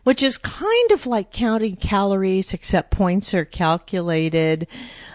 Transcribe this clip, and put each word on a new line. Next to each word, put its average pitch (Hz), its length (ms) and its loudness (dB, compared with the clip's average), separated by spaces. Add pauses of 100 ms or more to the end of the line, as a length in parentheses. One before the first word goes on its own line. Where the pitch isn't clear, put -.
which 262 180 2
is 269 140 2
kind 453 560 0
of - 140 0
like 226 260 -2
counting 220 440 0
calories, 190 760 0
except - 380 -2
points 190 420 0
are 165 140 0
calculated 160 1200 0 (480)